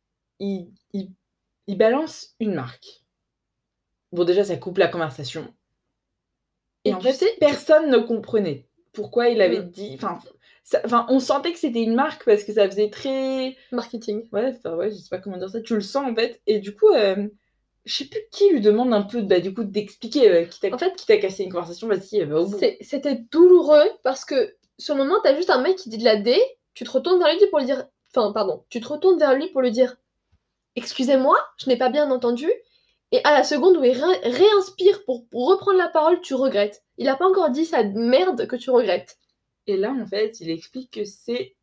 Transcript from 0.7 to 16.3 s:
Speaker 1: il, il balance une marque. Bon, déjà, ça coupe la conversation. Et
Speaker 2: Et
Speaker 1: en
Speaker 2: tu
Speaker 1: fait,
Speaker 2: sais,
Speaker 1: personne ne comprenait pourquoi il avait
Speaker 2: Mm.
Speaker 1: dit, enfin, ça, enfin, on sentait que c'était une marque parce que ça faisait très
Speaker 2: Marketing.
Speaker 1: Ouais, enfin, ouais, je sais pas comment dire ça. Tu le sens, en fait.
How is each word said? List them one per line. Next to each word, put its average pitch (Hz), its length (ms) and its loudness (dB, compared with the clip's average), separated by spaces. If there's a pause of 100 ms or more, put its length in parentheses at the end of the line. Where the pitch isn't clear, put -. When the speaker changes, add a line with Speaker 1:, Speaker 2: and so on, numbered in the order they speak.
Speaker 1:
il, 190 180 -10 (560)
il 196 100 -8
balance 247 600 -2
une 208 160 -4
marque. - 480 -14 (1080)
Bon, 175 120 -2
déjà, 180 200 2
ça 190 140 -4
coupe 185 220 -6
la 170 80 4
conversation. 147 680 -10 (1300)
Et - 60 -2
Speaker 2:
Et 202 40 -2
Speaker 1:
en 185 40 -6
Speaker 2:
tu 185 100 -4
Speaker 1:
fait, 262 60 2
Speaker 2:
sais, 381 260 0
Speaker 1:
personne 302 520 2
ne 240 80 4
comprenait 208 680 -4 (240)
pourquoi 233 380 -2
il 220 120 0
avait 180 180 2
Speaker 2:
Mm. 180 100 -12
Speaker 1:
dit, 196 260 -14
enfin, 190 240 -8 (440)
ça, - 200 -2
enfin, 233 260 0
on 262 100 2
sentait 277 340 -2
que - 60 -14
c'était 233 240 -2
une 226 100 0
marque 294 320 -2
parce 208 180 4
que 208 100 -10
ça 208 140 4
faisait 208 220 -2
très 262 680 -6 (160)
Speaker 2:
Marketing. 226 600 -8
Speaker 1:
Ouais, 240 260 -4
enfin, 165 180 -10
ouais, 185 140 -4
je 214 60 -8
sais 165 140 -20
pas 185 100 -8
comment 190 180 -12
dire 185 120 -10
ça. 226 120 -10
Tu 226 140 -6
le 208 60 -2
sens, 269 280 -6
en 226 60 -6
fait. 233 320 -4